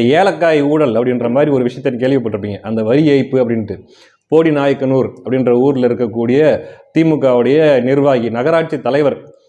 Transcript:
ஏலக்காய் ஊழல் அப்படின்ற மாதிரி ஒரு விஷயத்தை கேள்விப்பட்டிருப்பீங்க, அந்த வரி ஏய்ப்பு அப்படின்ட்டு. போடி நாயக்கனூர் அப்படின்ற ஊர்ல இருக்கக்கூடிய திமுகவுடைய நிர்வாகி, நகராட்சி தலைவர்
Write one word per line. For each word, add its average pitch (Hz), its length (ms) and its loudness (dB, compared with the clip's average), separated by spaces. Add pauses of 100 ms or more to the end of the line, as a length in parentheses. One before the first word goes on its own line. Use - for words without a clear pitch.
ஏலக்காய் 160 520 2
ஊழல் 143 340 0
அப்படின்ற 120 360 -2
மாதிரி 143 200 0
ஒரு 127 120 0
விஷயத்தை 127 300 -4
கேள்விப்பட்டிருப்பீங்க, 110 680 -4
அந்த 110 220 -4
வரி 135 240 2
ஏய்ப்பு 135 320 2
அப்படின்ட்டு. 113 380 -4 (500)
போடி 160 240 2
நாயக்கனூர் 135 640 0
அப்படின்ற 123 380 -2
ஊர்ல 123 340 2
இருக்கக்கூடிய 120 540 -2 (500)
திமுகவுடைய 135 920 2
நிர்வாகி, 135 460 0
நகராட்சி 156 520 -2
தலைவர் 135 360 0 (320)